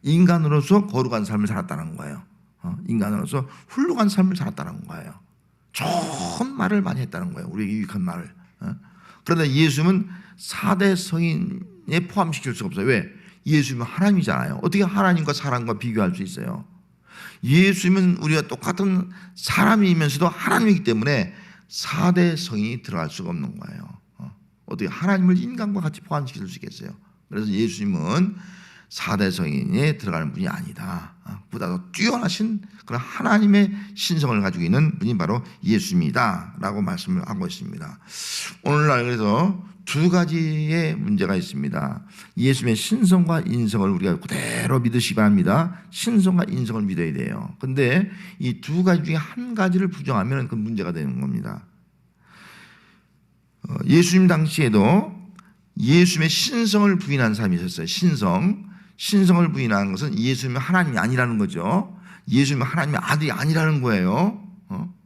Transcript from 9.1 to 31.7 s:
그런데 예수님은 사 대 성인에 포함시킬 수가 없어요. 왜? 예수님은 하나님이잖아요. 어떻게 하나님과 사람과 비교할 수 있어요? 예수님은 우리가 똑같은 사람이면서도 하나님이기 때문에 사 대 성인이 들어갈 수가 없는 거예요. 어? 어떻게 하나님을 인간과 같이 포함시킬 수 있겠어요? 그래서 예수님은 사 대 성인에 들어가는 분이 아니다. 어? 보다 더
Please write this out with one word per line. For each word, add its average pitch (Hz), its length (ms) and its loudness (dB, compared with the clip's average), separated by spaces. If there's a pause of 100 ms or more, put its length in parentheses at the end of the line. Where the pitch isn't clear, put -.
그런데 160 260 0
예수님은 156 580 4 (280)
사 - 400 -2
대 196 200 4
성인에 175 1120 -4
포함시킬 160 460 -2
수가 104 140 -6
없어요. 98 180 -4
왜? 120 220 2 (380)
예수님은 135 400 0
하나님이잖아요. 165 760 0
어떻게 196 220 0
하나님과 180 480 2
사람과 123 460 -4
비교할 107 360 0
수 - 80 -8
있어요? - 420 -8 (800)
예수님은 185 720 6
우리가 156 240 0
똑같은 185 680 -2 (240)
사람이면서도 175 960 2
하나님이기 214 560 2
때문에 113 500 0 (340)
사 175 440 0
대 175 240 4
성인이 120 460 -4
들어갈 82 260 -4
수가 87 220 -8
없는 73 280 -8
거예요. - 240 -14 (360)
어? - 180 -16 (300)
어떻게 - 220 -6
하나님을 180 500 2
인간과 214 420 -4
같이 156 220 -4
포함시킬 143 460 -8
수 - 80 -14
있겠어요? - 340 -14 (380)
그래서 107 200 -6
예수님은 101 880 -2 (540)
사 - 260 -6
대 95 140 0
성인에 90 680 -2
들어가는 80 360 -6
분이 92 160 -4
아니다. - 680 -10 (100)
어? - 140 -16 (120)
보다 110 160 -8
더 90 160 -4 (100)